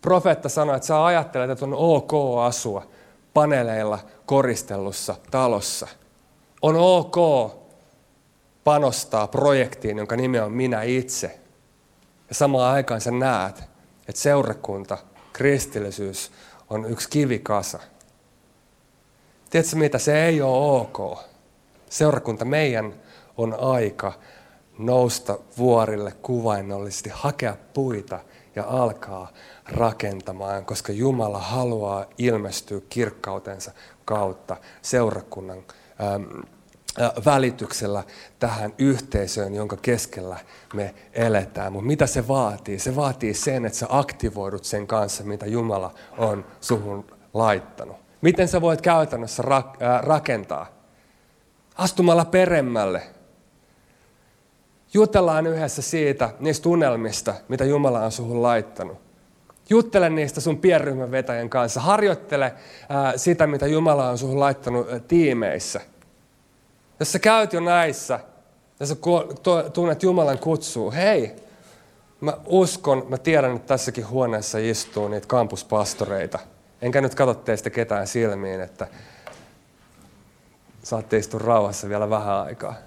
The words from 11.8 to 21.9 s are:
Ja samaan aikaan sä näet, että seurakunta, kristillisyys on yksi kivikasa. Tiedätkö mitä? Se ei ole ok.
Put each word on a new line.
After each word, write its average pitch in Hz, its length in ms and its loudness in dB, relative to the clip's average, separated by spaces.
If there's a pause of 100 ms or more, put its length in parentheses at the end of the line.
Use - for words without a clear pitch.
Ja - 60 -12
samaan 131 400 4
aikaan 131 260 -2
sä 117 100 -4
näet, 120 480 0 (500)
että - 120 -10
seurakunta, 107 800 0 (340)
kristillisyys 104 1000 -2 (380)
on 110 140 -6
yksi 113 260 -6
kivikasa. 117 680 -2 (1700)
Tiedätkö 165 260 2
mitä? 147 220 2
Se 151 260 2
ei 160 180 2
ole 135 380 2
ok. 98 380 -8 (720)